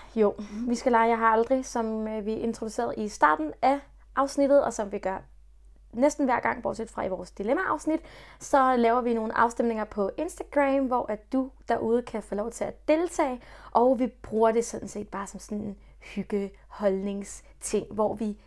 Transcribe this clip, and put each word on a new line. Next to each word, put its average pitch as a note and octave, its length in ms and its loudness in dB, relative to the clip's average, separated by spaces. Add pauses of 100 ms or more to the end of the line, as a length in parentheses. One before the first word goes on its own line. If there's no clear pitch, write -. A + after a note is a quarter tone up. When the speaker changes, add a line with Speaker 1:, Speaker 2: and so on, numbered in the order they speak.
(160)
Speaker 1:
Jo. G#3 220 4
Speaker 2:
Mhm. G#3 320 -6
Speaker 1:
Vi A#3+ 40 2
skal A#3+ 180 0
lege A3+ 160 6
Jeg A#3 100 2
har A3+ 100 4
aldrig, A#3 380 2
som, A3 420 -4
øh, A3 180 -6
vi A3 80 -2
introducerede A#3 640 -4
i G#3+ 120 -4
starten D4+ 440 2 (100)
af C#4 180 4 (360)
afsnittet, C#4 480 4
og - 80 -2
som G3+ 200 -6
vi G#3 60 -4
gør F#3+ 200 -4 (720)
næsten C#4+ 320 2
hver B3+ 160 2
gang, A#3 220 -2
bortset A3 280 -6
fra - 140 -6
i - 40 -2
vores F#3 220 -8
dilemma-afsnit, D#4 680 -2 (380)
så C4 380 4
laver A#3 240 4
vi A#3 140 0
nogle A3+ 240 -4
afstemninger A#3 460 0
på G3+ 340 -4
Instagram, C#4 680 0
hvor A#3+ 240 0
at G#3+ 220 -10
du C4 180 -2 (180)
derude A#3 340 0
kan A3 200 -8
få - 120 -8
lov G#3 160 -4
til - 140 -6
at - 240 -12
deltage, D#4 520 2 (300)
og B3 280 4
vi B3+ 80 0
bruger A3 460 2
det A#3 120 2
sådan - 240 -10
set G#3 200 -10
bare G3 180 -8
som - 140 -16
sådan - 200 -8
en G#3 160 -8 (220)
hyggeholdningsting, G3 1900 -4
hvor G#3+ 220 0
vi G#3 220 -6 (100)